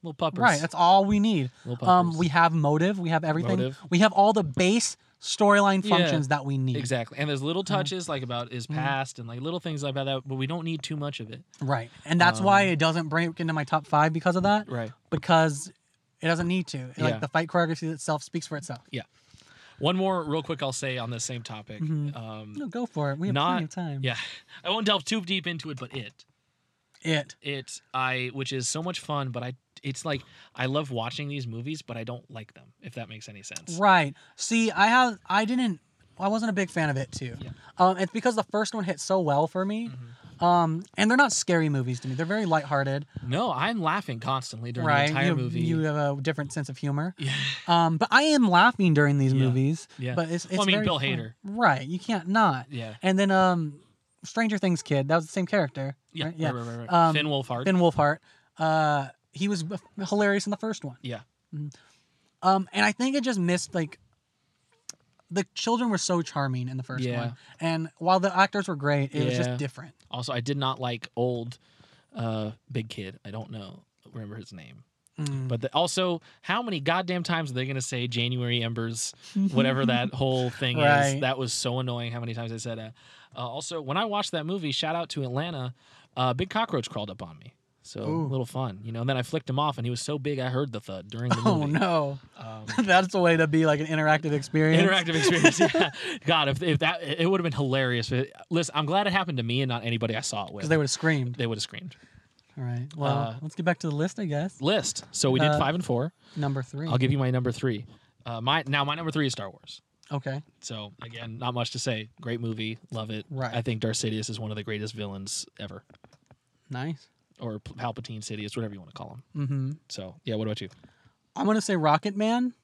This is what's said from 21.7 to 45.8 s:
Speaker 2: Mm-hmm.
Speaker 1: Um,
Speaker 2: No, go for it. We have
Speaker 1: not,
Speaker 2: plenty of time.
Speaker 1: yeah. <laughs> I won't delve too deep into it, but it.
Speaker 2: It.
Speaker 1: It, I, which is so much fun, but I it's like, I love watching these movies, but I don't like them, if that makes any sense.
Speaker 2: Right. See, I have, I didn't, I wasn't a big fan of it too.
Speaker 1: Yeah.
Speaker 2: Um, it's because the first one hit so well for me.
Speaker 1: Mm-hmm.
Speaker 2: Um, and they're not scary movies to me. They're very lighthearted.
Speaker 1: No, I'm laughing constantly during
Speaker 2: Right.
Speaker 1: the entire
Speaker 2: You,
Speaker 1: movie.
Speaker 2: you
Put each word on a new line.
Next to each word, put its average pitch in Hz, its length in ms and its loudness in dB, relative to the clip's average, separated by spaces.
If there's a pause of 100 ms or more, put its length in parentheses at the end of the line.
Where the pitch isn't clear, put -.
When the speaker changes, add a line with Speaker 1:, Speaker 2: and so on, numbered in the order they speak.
Speaker 2:
Mm-hmm. 147 340 -4
Speaker 1:
Um, 110 380 -12
Speaker 2:
No, 294 140 -8
go 233 180 -4
for 147 260 -2
it. 139 60 -6
We 180 100 -2
have 123 60 0
Speaker 1:
not, 151 180 2
Speaker 2:
plenty 175 120 -2
of 151 60 -10
time. 156 320 -6
Speaker 1:
yeah. 123 140 -2 (240)
<laughs> - 240 -20
I 170 60 -4
won't 220 160 0
delve 202 180 2
too 220 160 0
deep 180 260 -4
into 165 220 -6
it, 139 100 -10
but - 160 -12
it. 110 300 -12 (800)
Speaker 2:
It. 156 380 -2
Speaker 1:
It, 139 400 -8 (140)
I, 127 380 0
which 135 200 -6
is 131 160 -4
so 156 140 -4
much 175 180 -4
fun, 143 300 -4
but 120 120 -6
I 127 120 -8 (280)
it's 139 220 -8
like, 147 180 -2 (320)
I 127 120 0
love 139 240 0
watching 123 380 -6
these 143 180 -8
movies, 120 360 -8
but 117 140 -12
I 113 80 -8
don't 120 260 -12
like 113 240 -16
them, - 120 -20 (160)
if 143 120 -16
that 113 140 -10
makes 110 200 -16
any 101 140 -18
sense. 165 360 -10
Speaker 2:
Right. 180 360 6 (220)
See, 226 340 0
I 190 180 4
have, 240 300 4 (100)
I 202 160 2
didn't, 233 360 0 (380)
I 190 100 0
wasn't 220 220 0
a - 20 -2
big 190 180 -2
fan 156 200 0
of 135 60 0
it 135 160 -4
too. 123 280 -8
Speaker 1:
Yeah. - 100 -12 (280)
Speaker 2:
Um, 185 200 6
it's 185 140 -2
because 233 240 0
the 214 80 0
first 214 300 -2
one 214 100 -4
hit 170 160 -4
so 190 200 0
well 151 260 2
for 185 180 -2
me. 214 240 -4
Speaker 1:
Mm-hmm. 127 560 -10
Speaker 2:
Um, 175 400 4 (120)
and 214 140 4
they're 247 80 4
not 277 140 6
scary 165 360 2
movies 127 320 0
to 131 80 -8
me. 127 60 -4
They're 156 100 -2
very 202 220 -2
lighthearted. 143 580 0 (220)
Speaker 1:
No, 175 260 0
I'm 185 300 -2
laughing 156 380 -2
constantly 120 520 -4
during 120 140 -2
Speaker 2:
Right. 143 180 6
Speaker 1:
the 147 60 2
entire 143 180 2
Speaker 2:
You, 165 80 2
Speaker 1:
movie. 160 240 -2
Speaker 2:
you 165 200 2